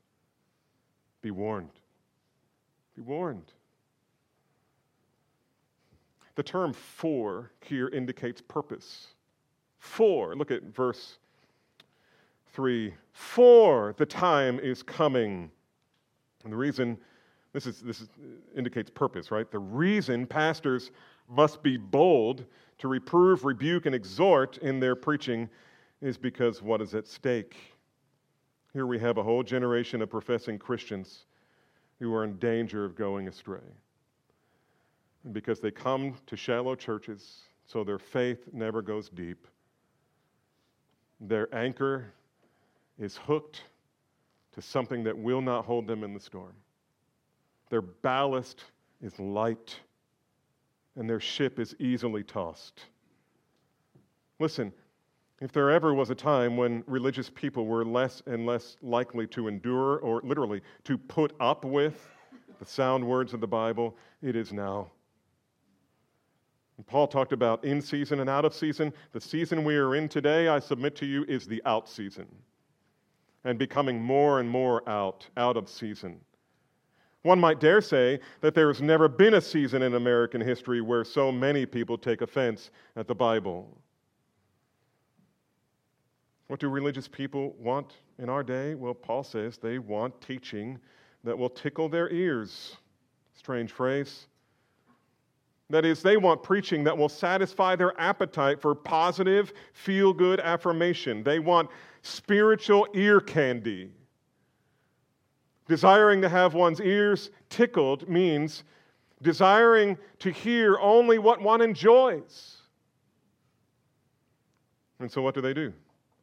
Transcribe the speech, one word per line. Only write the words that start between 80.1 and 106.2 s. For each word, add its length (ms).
history 400
where 240
so 260
many 360
people 320
take 240
offense 480
at 100
the 80
Bible. 640
What 140
do 80
religious 400
people 500
want 340
in 120
our 120
day? 320
Well, 200
Paul 280
says 360
they 200
want 440
teaching 560
that 120
will 140
tickle 400
their 200
ears. 640
Strange 360
phrase. 580
That 160
is, 180
they 140
want 260
preaching 420
that 140
will 100
satisfy 680
their 240
appetite 600
for 140
positive, 760
feel-good 680
affirmation. 800
They 160
want 320
spiritual 920
ear 260
candy. 720
Desiring 540